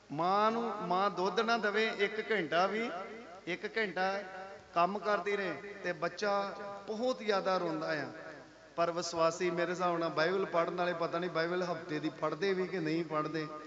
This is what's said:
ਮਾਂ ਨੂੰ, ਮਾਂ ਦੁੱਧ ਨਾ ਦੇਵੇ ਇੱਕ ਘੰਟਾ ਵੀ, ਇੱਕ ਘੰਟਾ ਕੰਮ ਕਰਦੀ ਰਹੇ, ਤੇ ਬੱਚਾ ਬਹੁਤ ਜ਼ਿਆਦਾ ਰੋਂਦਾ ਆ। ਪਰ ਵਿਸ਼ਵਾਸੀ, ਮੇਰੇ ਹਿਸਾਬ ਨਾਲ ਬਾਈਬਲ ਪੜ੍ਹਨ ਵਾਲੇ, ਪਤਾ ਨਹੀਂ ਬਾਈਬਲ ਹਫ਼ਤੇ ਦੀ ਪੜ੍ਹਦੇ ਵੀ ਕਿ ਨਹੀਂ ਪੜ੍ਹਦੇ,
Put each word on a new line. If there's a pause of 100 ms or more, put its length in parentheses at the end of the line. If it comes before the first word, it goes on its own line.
(120)
ਮਾਂ
ਨੂੰ,
ਮਾਂ
ਦੁੱਧ
ਨਾ
ਦੇਵੇ
ਇੱਕ
ਘੰਟਾ
ਵੀ, (560)
ਇੱਕ
ਘੰਟਾ (500)
ਕੰਮ
ਕਰਦੀ
ਰਹੇ,
ਤੇ
ਬੱਚਾ (340)
ਬਹੁਤ
ਜ਼ਿਆਦਾ
ਰੋਂਦਾ
ਆ। (640)
ਪਰ
ਵਿਸ਼ਵਾਸੀ,
ਮੇਰੇ
ਹਿਸਾਬ
ਨਾਲ
ਬਾਈਬਲ
ਪੜ੍ਹਨ
ਵਾਲੇ,
ਪਤਾ
ਨਹੀਂ
ਬਾਈਬਲ
ਹਫ਼ਤੇ
ਦੀ
ਪੜ੍ਹਦੇ
ਵੀ
ਕਿ
ਨਹੀਂ
ਪੜ੍ਹਦੇ, (200)